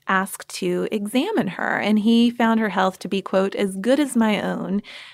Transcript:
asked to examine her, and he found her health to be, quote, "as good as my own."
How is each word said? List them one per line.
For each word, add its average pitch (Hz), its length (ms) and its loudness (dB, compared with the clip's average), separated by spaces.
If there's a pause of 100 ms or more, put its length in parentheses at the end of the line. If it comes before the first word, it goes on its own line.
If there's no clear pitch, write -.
asked 190 400 -2
to 180 440 -4
examine 254 560 -2
her, - 320 -4
and 214 200 2
he 233 300 6
found 226 300 2
her 220 100 0
health 190 300 0
to - 80 -12
be, 190 140 -2
quote, 196 340 0
"as 190 220 -2
good 240 220 2
as 269 160 0
my 220 240 2
own." 180 420 -4 (320)